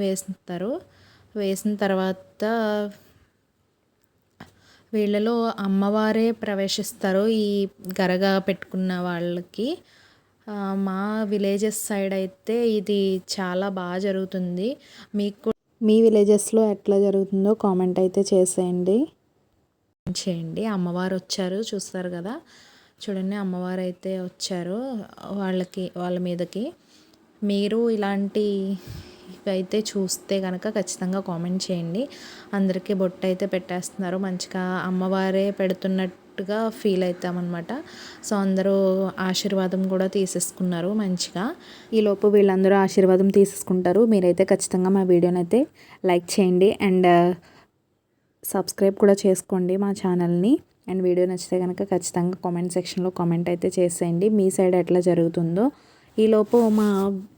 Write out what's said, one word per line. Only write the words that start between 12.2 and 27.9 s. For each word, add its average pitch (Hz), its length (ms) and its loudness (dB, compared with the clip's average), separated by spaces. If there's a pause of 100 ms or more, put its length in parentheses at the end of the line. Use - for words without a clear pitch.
ఇది 202 200 0 (360)
చాలా 185 340 -2
బాగా 185 300 -6
జరుగుతుంది. 190 680 -4 (480)
మీకు 208 380 -4 (300)
మీ 220 200 6
విలేజెస్లో 214 680 6
ఎట్లా 202 300 0
జరుగుతుందో 196 540 2
కామెంట్ 185 440 0
అయితే 185 220 2
చేసేయండి, 185 760 2 (1120)
చేయండి. 170 580 -6
అమ్మవారు 185 500 -2
వచ్చారు, 185 460 -4 (100)
చూస్తారు 185 460 -8
కదా, 185 180 -8 (680)
చూడండి, 190 320 -4
అమ్మవారు 185 440 -6
అయితే 185 400 -6
వచ్చారు 180 580 -8 (600)
వాళ్ళకి, 185 440 -4 (120)
వాళ్ళ 180 220 -4
మీదకి. 180 460 -6 (800)
మీరు 202 380 0 (100)